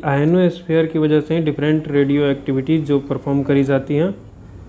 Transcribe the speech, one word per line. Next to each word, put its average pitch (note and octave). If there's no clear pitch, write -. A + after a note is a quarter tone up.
ionosphere D#3+
की D#3+
वजह D#3
से D3+
ही E3
different D3+
radio C#3+
activities C#3
जो C#3+
perform C#3
करी C#3
जाती C#3
हैं F3+